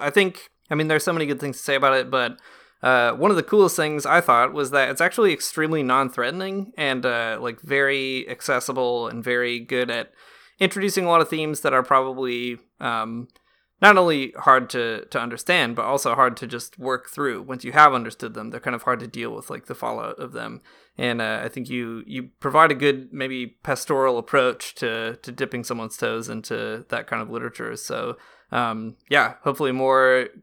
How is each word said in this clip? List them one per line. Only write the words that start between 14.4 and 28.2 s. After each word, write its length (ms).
to, 380
to 120
understand, 560
but 120
also 280
hard 220
to 100
just 320
work 300
through. 320
Once 240
you 80
have 220
understood 400
them, 160
they're 100
kind 160
of 60
hard 180
to 60
deal 280
with, 140
like, 180
the 80
fallout 440
of 140
them. 280
And, 240
uh, 200
I 60
think 220
you, 360
you 220
provide 300
a 40
good, 360
maybe 360
pastoral 560
approach 580
to, 460
to 100
dipping 320
someone's 320
toes 320
into 640
that 160
kind 160
of 80
literature. 460
So, 420